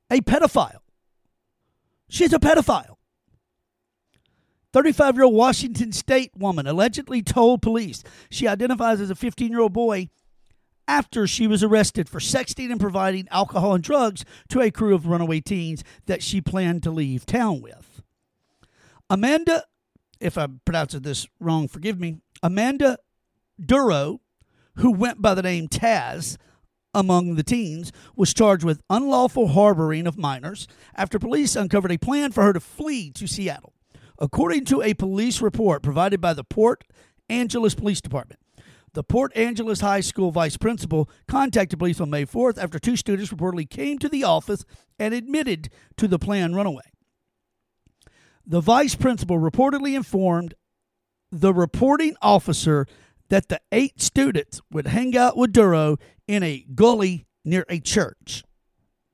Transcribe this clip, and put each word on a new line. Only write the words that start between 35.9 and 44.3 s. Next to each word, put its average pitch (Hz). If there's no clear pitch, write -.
by 165
the 135
Port -
Angeles 233
Police 208
Department, 131
the 151
Port 254
Angeles 220
High 202
School 185
vice 160
principal 160
contacted 226
police 175
on 147
May 147
fourth 240
after 165
two 233
students 196
reportedly 170
came 277
to 294
the 269
office 175